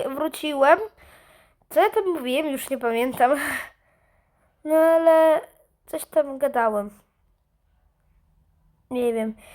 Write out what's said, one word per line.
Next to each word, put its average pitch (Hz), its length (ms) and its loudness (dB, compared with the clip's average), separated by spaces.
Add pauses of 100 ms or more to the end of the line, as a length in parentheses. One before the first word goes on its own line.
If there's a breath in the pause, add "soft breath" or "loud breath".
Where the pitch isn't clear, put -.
(160)
wróciłem. 302 640 2 (920 soft breath)
Co 311 120 2
ja 415 80 4
tam 415 180 -2
mówiłem? 302 400 -2
Już 269 220 -8
nie 269 80 -4
pamiętam. 247 580 0
<laughs> 285 40 -6 (1200 loud breath)
No 311 120 0
ale 320 680 4 (440)
coś - 200 -10
tam 277 320 -2
gadałem. 226 520 -2 (2000)
Nie 247 240 -2
wiem. 220 220 -4 (200 loud breath)